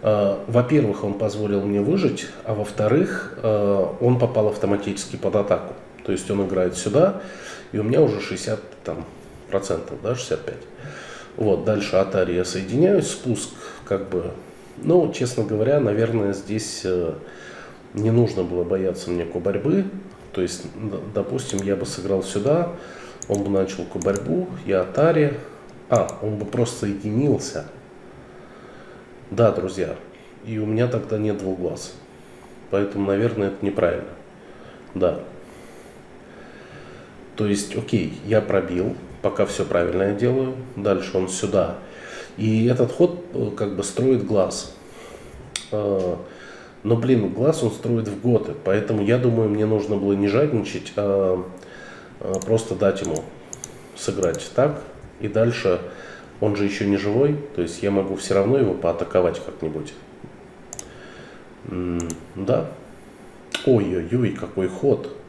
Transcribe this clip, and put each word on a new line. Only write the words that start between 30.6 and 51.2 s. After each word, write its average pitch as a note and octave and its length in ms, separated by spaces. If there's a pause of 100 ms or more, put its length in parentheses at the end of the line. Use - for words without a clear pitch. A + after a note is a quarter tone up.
меня A2 220
тогда A#2 300
нет G#2+ 200
двух F#2+ 220
глаз. - 340 (760)
Поэтому, G2+ 380
наверное, G#2 400
это G2 180
неправильно. F2+ 440 (840)
Да. F2 260 (2250)
То G#2+ 100
есть, G2+ 320
окей, F2 480
я G#2 160
пробил, F2+ 540 (260)
пока G2+ 240
всё - 200
правильно F2 380
я G2+ 100
делаю. B2+ 420 (200)
Дальше G2 420
он F#2 100
сюда. F#2 500 (600)
И A2 280
этот B2 260
ход, - 420
э, G#2+ 220
как G2+ 200
бы G2 80
строит B2 420
глаз. F#2+ 500 (960)
Э, G2 440 (680)
но, A2+ 120
блин, A#2 340
глаз B2 340
он A2 80
строит A#2 360
в G2 140
готы. A2+ 320 (100)
Поэтому, G#2 400
я A2+ 140
думаю, A#2 320
мне G#2+ 160
нужно G#2 320
было G2 160
не G2+ 140
жадничать, C3 680
а, G2 480 (760)